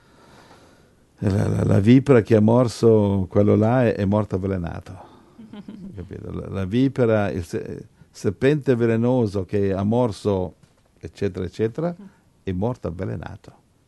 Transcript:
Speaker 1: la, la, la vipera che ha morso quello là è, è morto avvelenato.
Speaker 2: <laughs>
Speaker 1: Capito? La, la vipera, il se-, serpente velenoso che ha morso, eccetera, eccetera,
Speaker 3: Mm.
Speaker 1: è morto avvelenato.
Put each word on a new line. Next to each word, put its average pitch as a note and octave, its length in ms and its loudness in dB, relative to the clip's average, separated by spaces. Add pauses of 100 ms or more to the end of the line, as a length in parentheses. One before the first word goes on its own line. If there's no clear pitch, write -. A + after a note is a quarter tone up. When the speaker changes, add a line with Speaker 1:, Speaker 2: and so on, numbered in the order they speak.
(1160)
Speaker 1:
la, G2+ 300 0
la, G#2 180 -2
la - 140 4
vipera B2 420 6
che A2+ 140 2
ha G#2+ 40 6
morso G#2+ 880 4
quello G2+ 280 2
là A#2 280 2
è, A2+ 120 2
è G2+ 100 -2
morto G#2 300 0
avvelenato. F#2 640 -6 (520)
Speaker 2:
<laughs> G3+ 460 -18
Speaker 1:
Capito? - 360 -14
La, E2+ 160 -10
la F#2+ 180 -6
vipera, A2+ 680 0
il E2 120 -6
se-, - 440 -10 (300)
serpente C3 580 0
velenoso A2+ 680 0
che G2 280 -2
ha G2 100 -2
morso, G#2 720 -2 (440)
eccetera, G2 460 -8
eccetera, D#3 540 -4
Speaker 3:
Mm. G3+ 60 -20 (380)
Speaker 1:
è G2 80 -6
morto G2+ 360 -4
avvelenato. F#2 800 -12 (220)